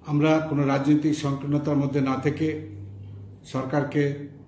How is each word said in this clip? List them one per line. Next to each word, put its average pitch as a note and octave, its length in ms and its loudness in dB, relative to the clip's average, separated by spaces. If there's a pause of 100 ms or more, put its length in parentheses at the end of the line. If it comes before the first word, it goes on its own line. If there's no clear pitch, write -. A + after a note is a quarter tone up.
আমরা D#3 440 4
কোনো C#3+ 160 2
রাজনৈতিক D3 480 4
সংকীর্ণতার C#3+ 640 0
মধ্যে C#3 240 2
না C3 160 2
থেকে D3+ 520 -2 (760)
সরকারকে C#3 840 -2 (200)